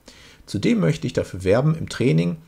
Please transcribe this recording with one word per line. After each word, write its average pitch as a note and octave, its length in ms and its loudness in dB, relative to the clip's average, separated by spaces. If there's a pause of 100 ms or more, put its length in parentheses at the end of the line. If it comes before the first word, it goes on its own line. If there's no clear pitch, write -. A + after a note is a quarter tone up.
(460)
Zudem G#3 340 0
möchte D#3 280 0
ich A#2+ 60 -6
dafür F#2+ 300 -4
werben, B2+ 320 2
im D#3 140 -8
Training D#3+ 480 0 (100)